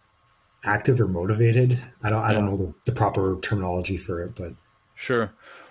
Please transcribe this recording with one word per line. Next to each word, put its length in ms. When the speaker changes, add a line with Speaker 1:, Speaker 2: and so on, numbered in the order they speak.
Speaker 1:
active 380
or 80
motivated. 680
I 80
don't, 120
I 100
don't 120
Speaker 2:
Yeah. 60
Speaker 1:
know 60
the, 180
the 60
proper 500
terminology 540
for 260
it, 140
but 160
Speaker 2:
Sure. 380